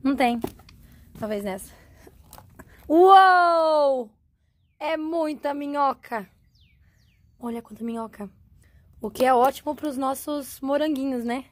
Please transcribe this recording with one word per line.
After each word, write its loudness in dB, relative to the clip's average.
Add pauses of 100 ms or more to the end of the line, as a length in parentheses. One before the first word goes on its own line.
Não 0
tem. 0 (760)
Talvez -8
nessa. -10 (1160)
Uou! 6 (720)
É -4
muita -4
minhoca. -4 (1080)
Olha -10
quanta -16
minhoca. -10 (720)
O -8
que -2
é 4
ótimo 0
pros -8
nossos -6
moranguinhos, -2
né? -6